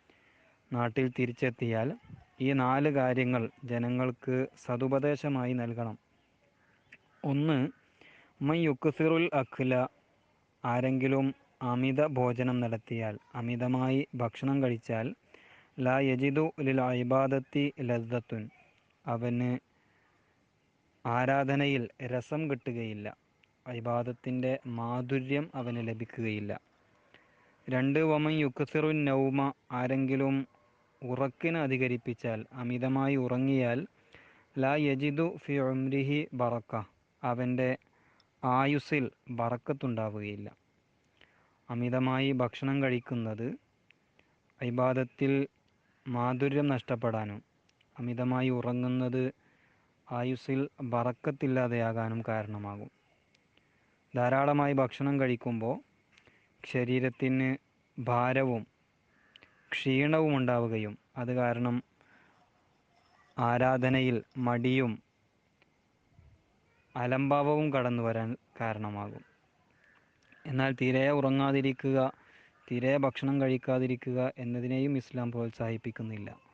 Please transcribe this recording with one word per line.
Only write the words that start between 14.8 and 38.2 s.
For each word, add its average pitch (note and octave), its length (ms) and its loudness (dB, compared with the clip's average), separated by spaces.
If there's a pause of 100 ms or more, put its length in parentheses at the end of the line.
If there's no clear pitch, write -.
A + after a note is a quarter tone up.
ലാ B2+ 200 2
യജിദു C#3 600 2
ലിൽ C3+ 220 2
ഇബാദത്തി C3 1000 2
ലദ്ദത്തുൻ, A#2 680 -4 (560)
അവന് B2 540 -2 (1500)
ആരാധനയിൽ C3+ 840 2 (140)
രസം C#3 480 -4
കിട്ടുകയില്ല, A2+ 640 -6 (560)
ഇബാദത്തിൻ്റെ B2 920 -2
മാധുര്യം B2+ 880 -4
അവന് A#2+ 320 -6
ലഭിക്കുകയില്ല. A2 720 -6 (1080)
രണ്ട്, C3+ 300 2
വമൻ D3+ 320 4
യുക്സിറുൻ D3+ 760 0
നൗമ, C3+ 480 2 (180)
ആരെങ്കിലും C3+ 760 0 (540)
ഉറക്കിന് C3+ 560 -2
അധികരിപ്പിച്ചാൽ, B2 960 -2
അമിതമായി C3 640 0
ഉറങ്ങിയാൽ, B2+ 720 0 (720)
ലാ C3+ 180 2
യജിദു D3 640 0
ഫി D3 160 -6
ഉംരിഹി C3+ 800 0
ബറക്ക, A#2+ 500 -2 (400)
അവൻ്റെ B2+ 540 0 (640)